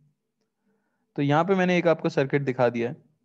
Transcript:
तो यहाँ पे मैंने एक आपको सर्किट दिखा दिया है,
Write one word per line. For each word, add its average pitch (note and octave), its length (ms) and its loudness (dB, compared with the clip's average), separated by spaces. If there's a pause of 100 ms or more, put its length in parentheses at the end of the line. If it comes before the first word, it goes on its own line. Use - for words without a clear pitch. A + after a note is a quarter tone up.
(1160)
तो D3 60 -2
यहाँ D3 220 2
पे G3 100 0
मैंने F#3 240 2
एक E3+ 100 0
आपको E3 200 0
सर्किट C#3+ 340 -2
दिखा C3 260 0
दिया A#2 200 -4
है, - 80 -14 (280)